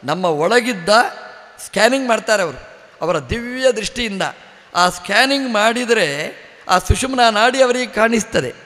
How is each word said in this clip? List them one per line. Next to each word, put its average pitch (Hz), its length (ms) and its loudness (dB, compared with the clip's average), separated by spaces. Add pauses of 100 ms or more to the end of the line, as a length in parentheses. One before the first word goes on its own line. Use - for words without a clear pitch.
ನಮ್ಮ 180 220 -4
ಒಳಗಿದ್ದ 185 640 0 (760)
ಸ್ಕ್ಯಾನಿಂಗ್ 247 420 0
ಮಾಡ್ತಾರೆ 214 360 0
ಅವರು, 143 260 -8 (320)
ಅವರ 160 280 -4
ದಿವ್ಯ 247 420 -2
ದೃಷ್ಟಿಯಿಂದ. 208 500 -4 (540)
ಆ 180 140 4
ಸ್ಕ್ಯಾನಿಂಗ್ 262 640 0
ಮಾಡಿದರೆ 220 540 2 (640)
ಆ 180 100 4
ಸುಷುಮ್ನ 254 400 -2 (100)
ನಾಡಿ 240 320 2
ಅವರಿಗೆ 247 240 2
ಕಾಣಿಸ್ತದೆ. 214 680 0 (120)